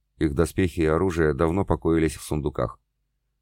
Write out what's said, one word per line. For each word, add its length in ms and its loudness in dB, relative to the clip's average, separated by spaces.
их 180 0
доспехи 460 0
и 40 2
оружие 480 2
давно 300 0
покоились 500 0
в 80 -18
сундуках. 560 -4